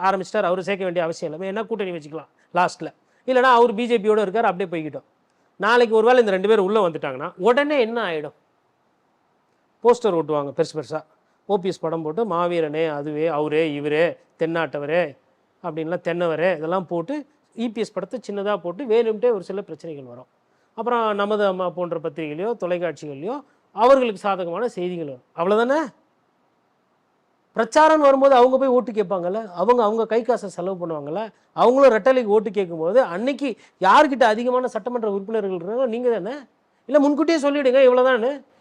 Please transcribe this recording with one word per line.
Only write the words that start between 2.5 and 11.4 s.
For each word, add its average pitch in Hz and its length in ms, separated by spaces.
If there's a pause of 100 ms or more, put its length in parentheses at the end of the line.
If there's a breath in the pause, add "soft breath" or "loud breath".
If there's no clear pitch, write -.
லாஸ்ட்ல, 170 400 (320)
இல்லைன்னா 254 160
அவர் 240 320
பி 226 120
ஜே 233 120
பியோட 214 280
இருக்காரு, 190 160
அப்படியே 180 400
போய்கிட்டோம். 143 220 (520)
நாளைக்கு 226 400
ஒருவேளை 233 240
இந்த 220 120
ரெண்டு 185 160
பேரும் 214 180
உள்ள 202 240
வந்துட்டாங்கன்னா 151 480
உடனே 277 420
என்ன 233 240
ஆயிடும்? 156 300 (1500)
போஸ்டர் 226 360
ஓட்டுவாங்க 147 360
பெருசு 160 200
பெருசா, 151 280 (420)